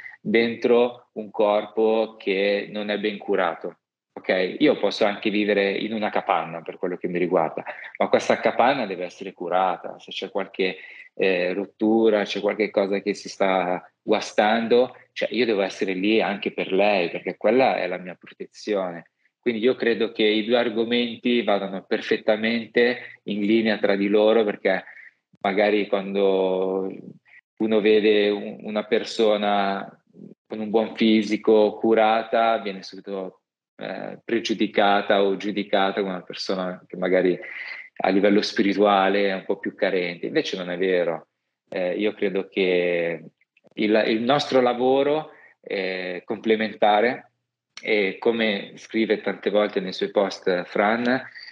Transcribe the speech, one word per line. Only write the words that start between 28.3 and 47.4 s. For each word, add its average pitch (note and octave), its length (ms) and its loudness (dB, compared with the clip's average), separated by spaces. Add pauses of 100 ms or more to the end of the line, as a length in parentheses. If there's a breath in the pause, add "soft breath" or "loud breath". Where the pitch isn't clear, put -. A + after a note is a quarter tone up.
un, G#2 320 -4
una G#2+ 220 -6
persona G#2 1040 0 (600)
con A2 140 -8
un G#2+ 100 -8
buon A2 260 0
fisico, G#2+ 800 4
curata, A2+ 840 2
viene F#2+ 240 -10
subito, F#2+ 600 -10 (340)
eh, G2 480 -10
pregiudicata G2+ 1000 2
o G2 140 2
giudicata G2+ 640 -2
come F#2+ 140 -4
una F2+ 80 -10
persona F#2 640 -6
che - 100 -16
magari F2+ 420 2 (580 loud breath)
a - 120 0
livello G2+ 320 4
spirituale G2+ 880 2
è F#2+ 60 -2
un F#2 100 -8
po' G2 140 -4
più - 160 -8
carente. F2 500 -2
Invece C#3+ 320 -2
non F2+ 140 -8
è F2+ 80 -6
vero. F2 500 0 (400)
Eh, F2+ 280 -4
io G#2 180 -2
credo F#2+ 340 -4
che F2 760 0 (500)
il, G#2+ 320 2
il A2+ 160 0
nostro C3+ 400 2
lavoro C3+ 720 0 (280 loud breath)
è F#2 640 -6
complementare, A2 1040 0 (540)